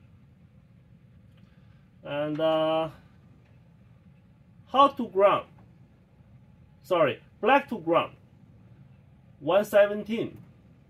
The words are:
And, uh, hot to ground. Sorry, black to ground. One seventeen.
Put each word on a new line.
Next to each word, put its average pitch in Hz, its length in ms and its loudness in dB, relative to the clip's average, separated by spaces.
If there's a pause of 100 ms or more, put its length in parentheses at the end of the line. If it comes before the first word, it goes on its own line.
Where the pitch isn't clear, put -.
(2000)
And, 151 360 -6
uh, 160 480 -2 (1800)
hot 277 300 2
to 233 120 -8
ground. 190 380 2 (1400)
Sorry, 156 380 0 (220)
black 262 260 0
to 220 100 -10
ground. 165 360 -2 (1300)
One 175 240 0
seventeen. 208 720 -2 (520)